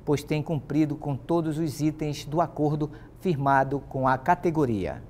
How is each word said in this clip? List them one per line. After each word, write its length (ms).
pois 180
tem 220
cumprido 540
com 180
todos 420
os 220
itens 460
do 160
acordo 500
firmado 680
com 180
a 120
categoria. 920